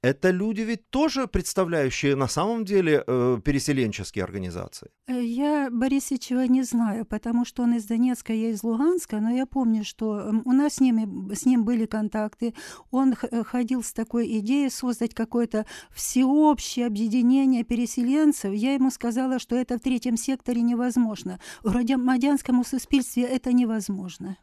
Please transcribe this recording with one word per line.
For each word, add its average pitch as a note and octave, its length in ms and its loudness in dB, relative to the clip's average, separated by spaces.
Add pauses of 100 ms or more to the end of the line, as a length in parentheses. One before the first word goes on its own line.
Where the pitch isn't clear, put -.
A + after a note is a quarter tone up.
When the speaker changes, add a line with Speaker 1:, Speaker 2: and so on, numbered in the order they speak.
Speaker 1:
это C#3 280 2
люди G3+ 300 -2
ведь A3+ 300 -6
тоже C4+ 360 0
представляющие D#3+ 880 0
на C3+ 120 0
самом A3 360 -2
деле, F#3 440 2
э, B2 360 2
переселенческие C3 800 -2
организации. F2+ 680 -8 (180)
Speaker 2:
Э, B3+ 160 -4
я C#4 480 -2
Борисичева B3+ 760 -2
не B3+ 160 4
знаю, A3+ 420 -2
потому A#3 400 -2
что - 180 -6
он A#3+ 100 2
из A3 120 -2
Донецка, A#3 480 0
я A3 160 0
из G#3 140 -4
Луганска, A#3+ 560 0
но A3 120 0
я B3+ 140 0
помню, A3+ 380 0
что, G#3+ 360 -4
м, G#3+ 260 0
у B3+ 80 2
нас D4 220 4
с - 60 -10
ними, G#3 520 0
с - 120 -6
ним B3 200 6
были A3+ 200 2
контакты. G#3+ 680 -4 (380)
Он C4 240 4
х-, - 160 -6
э, A#3 120 -2
ходил B3 380 -2
с - 120 -10
такой A3+ 460 -2
идеей C4 300 0
создать A#3+ 440 -4
какое-то A3+ 520 -2 (300)
всеобщее C4 920 2
объединение A#3+ 760 2
переселенцев. A#3+ 920 2
Я A#3 200 0
ему C4 180 2
сказала, B3+ 480 -2
что - 160 -4
это B3 220 -2
в - 20 -6
третьем B3 380 0
секторе B3 440 -2
невозможно. A#3 800 0 (240)
В G#3+ 80 0
громадянском B3+ 920 2
суспільстві - 600 0
это B3 280 -2
невозможно. G3 920 -2